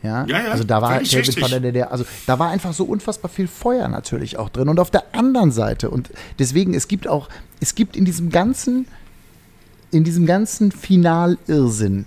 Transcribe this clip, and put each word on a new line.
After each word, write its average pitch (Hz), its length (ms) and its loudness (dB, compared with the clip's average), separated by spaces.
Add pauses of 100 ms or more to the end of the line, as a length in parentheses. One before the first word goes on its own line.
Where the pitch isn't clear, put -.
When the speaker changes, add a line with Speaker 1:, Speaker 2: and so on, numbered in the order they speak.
Speaker 1:
Ja, 113 240 -4
Speaker 2:
Ja, 156 140 -2
ja, 233 100 -4
Speaker 1:
also 117 120 0
da 110 200 2
war 120 140 0
Speaker 2:
völlig - 140 -2
Speaker 1:
Kelvin 127 160 2
Speaker 2:
richtig. 135 160 0
Speaker 1:
van 127 80 0
der 127 100 0
Linde, 123 300 -2
also 123 140 -4 (220)
da 127 120 2
war 165 120 0
einfach 185 220 -4
so 175 120 -2
unfassbar 214 440 -6
viel 185 200 -4
Feuer - 400 -2
natürlich - 500 -6
auch 104 120 -6
drin. 131 180 -2
Und 160 100 4
auf 180 120 2
der - 240 0
anderen 240 360 4
Seite, 110 400 -2
und 123 200 -4 (280)
deswegen, 165 360 2
es - 120 -2
gibt - 220 -4
auch, 147 200 -2 (320)
es - 140 -4
gibt - 220 -2
in 190 80 2
diesem 170 260 0
ganzen, 247 560 0 (1040)
in 160 140 6
diesem 170 220 2
ganzen 202 440 2
Finalirrsinn 160 1400 2